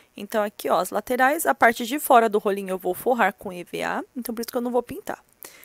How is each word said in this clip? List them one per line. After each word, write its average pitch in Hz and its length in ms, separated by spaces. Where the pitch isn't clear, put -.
Então 208 260
aqui, 214 280
ó, 202 100
as 185 80
laterais, 254 560
a - 100
parte 240 300
de 262 160
fora 233 280
do 214 100
rolinho 202 320
eu 185 80
vou 180 160
forrar 233 400
com 196 180
E 175 100
V 165 200
A, 180 200
então 233 180
por 233 60
isso 226 80
que - 80
eu 240 60
não 247 80
vou 240 120
pintar. - 400